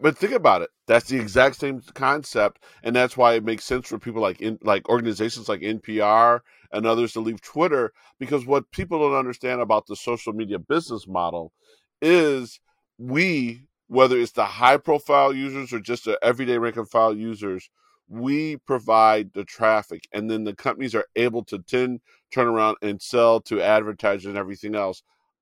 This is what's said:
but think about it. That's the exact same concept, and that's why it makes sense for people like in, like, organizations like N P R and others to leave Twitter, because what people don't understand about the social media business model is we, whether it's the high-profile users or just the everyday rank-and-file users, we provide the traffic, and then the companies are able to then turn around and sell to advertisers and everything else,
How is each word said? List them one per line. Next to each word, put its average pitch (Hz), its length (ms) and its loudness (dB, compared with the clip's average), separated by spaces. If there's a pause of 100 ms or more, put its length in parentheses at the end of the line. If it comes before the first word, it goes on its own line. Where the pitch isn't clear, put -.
but 147 160 2
think 208 160 -2
about 117 300 4
it. - 80 -10 (160)
That's 117 200 4
the 131 120 -4
exact 127 380 2
same 139 240 -6 (120)
concept, 135 680 -2 (180)
and 120 140 -2
that's 127 200 2
why 120 180 6
it 113 100 0
makes 113 200 -4
sense 127 240 -6
for 110 120 -10
people 113 220 -8
like 95 200 -2
in, 110 220 -6
like, 101 260 0
organizations 113 580 -2
like 98 140 -4
N 107 180 -6
P 110 200 -6
R 113 420 6 (300)
and 110 160 -4
others 113 260 0
to 113 60 -8
leave 113 220 -6
Twitter, 143 520 -2 (260)
because 131 260 -4
what 139 260 0
people 175 280 -6
don't 139 180 0
understand 127 440 -4
about 107 240 0
the 104 100 -12
social 117 380 -8
media 104 260 -6
business 120 480 -4
model 87 460 -6 (480)
is 151 580 2 (380)
we, 127 680 -4 (200)
whether 127 300 4
it's 117 160 -2
the 110 100 0
high-profile 139 880 2
users 135 380 -8
or 117 80 -4
just 117 260 -8
the 110 160 -2
everyday 120 360 0
rank-and-file 113 580 0
users, 104 540 -8 (400)
we 143 480 -6
provide 110 760 2
the 98 120 -8
traffic, 107 640 -2
and 107 180 -6
then 110 140 -4
the 104 120 -8
companies 123 400 -6
are 104 100 -2 (100)
able 113 300 -2
to 95 240 -12
then 127 320 -2 (320)
turn 123 140 2
around 110 340 2
and 101 200 -6
sell 117 380 2
to 101 220 -4
advertisers 104 640 0
and 101 120 -8
everything 101 380 -8
else, 98 260 -6 (400)